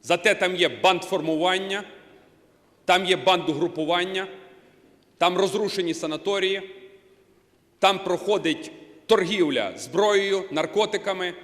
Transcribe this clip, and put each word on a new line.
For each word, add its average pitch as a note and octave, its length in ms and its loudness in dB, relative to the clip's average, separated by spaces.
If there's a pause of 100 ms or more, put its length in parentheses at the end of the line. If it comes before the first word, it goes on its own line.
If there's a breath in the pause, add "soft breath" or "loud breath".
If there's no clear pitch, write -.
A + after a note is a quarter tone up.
Зате F3+ 320 2
там F#3 200 -2
є E3 140 2
бандформування, F#3 1120 0 (1000)
там F#3 200 4
є F3+ 100 2
бандугрупування, F3 1120 0 (880)
там F3+ 200 2
розрушені F#3+ 560 0
санаторії, F#3+ 680 -4 (1160)
там F#3+ 240 2
проходить F3 680 -2 (340)
торгівля E3 720 2
зброєю, G3 760 2
наркотиками. F#3 840 -2 (100)